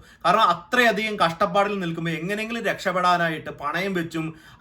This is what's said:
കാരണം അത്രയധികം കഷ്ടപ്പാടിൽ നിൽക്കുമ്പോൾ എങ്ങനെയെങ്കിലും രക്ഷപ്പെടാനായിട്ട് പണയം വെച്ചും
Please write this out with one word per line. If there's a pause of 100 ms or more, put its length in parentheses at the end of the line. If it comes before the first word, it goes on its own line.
(260)
കാരണം
അത്രയധികം
കഷ്ടപ്പാടിൽ
നിൽക്കുമ്പോൾ
എങ്ങനെയെങ്കിലും
രക്ഷപ്പെടാനായിട്ട്
പണയം
വെച്ചും (260)